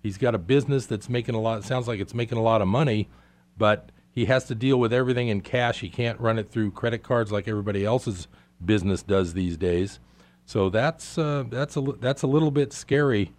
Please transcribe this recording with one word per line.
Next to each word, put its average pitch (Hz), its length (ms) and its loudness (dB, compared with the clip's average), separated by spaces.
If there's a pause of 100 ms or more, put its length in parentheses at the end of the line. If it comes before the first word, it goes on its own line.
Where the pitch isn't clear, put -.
He's 98 160 -6
got 123 180 0
a - 20 0
business 131 480 0
that's 107 220 -6
making 123 260 -2
a 110 60 -2
lot, 110 240 -2
sounds 120 240 -4
like 107 140 -4
it's 95 120 -8
making 117 240 -4
a 113 40 0
lot 113 200 4
of 92 60 2
money, 110 400 2 (500)
but 107 320 2 (220)
he 117 140 0
has 127 220 2
to 127 60 -6
deal 127 240 2
with 117 140 4
everything 123 380 0
in 101 100 0
cash. 120 400 -2
He 104 80 -8
can't 117 320 -4
run 113 180 0
it 104 140 -6
through 107 200 0
credit 117 320 -4
cards 113 280 0
like 101 160 -2
everybody 101 380 -2
else's 107 420 -2 (380)
business 95 360 2
does 92 320 0
these 87 220 -2
days. 90 460 -2 (440)
So 95 240 0
that's, 127 480 -2
uh, 147 320 -2
that's 135 280 -4
a - 20 0
li-, 135 220 -2
that's 131 200 -2
a 143 60 0
little 151 240 4
bit 139 220 0
scary. 135 640 2